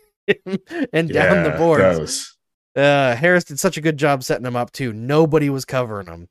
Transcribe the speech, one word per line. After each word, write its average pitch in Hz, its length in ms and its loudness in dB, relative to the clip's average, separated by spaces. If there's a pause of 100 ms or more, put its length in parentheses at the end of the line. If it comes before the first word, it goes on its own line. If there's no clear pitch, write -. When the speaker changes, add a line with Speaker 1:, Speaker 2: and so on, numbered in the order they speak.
(260)
Speaker 1:
him 370 320 -4 (340)
and 160 200 -2
down - 320 2
the - 60 0
Speaker 2:
Yeah, 156 80 -4
Speaker 1:
boards. 160 240 4
Speaker 2:
that 87 180 4
was - 360 -8 (380)
Speaker 1:
Uh, 139 420 2
Harris 175 280 2
did 139 160 -12
such 160 160 0
a 160 40 -6
good 151 180 -2
job 143 260 0
setting 123 220 -4
him 123 100 -4
up, 120 160 -4
too. 127 200 -6
Nobody 143 580 2
was 135 140 -4
covering 110 420 -6
him. 85 240 -16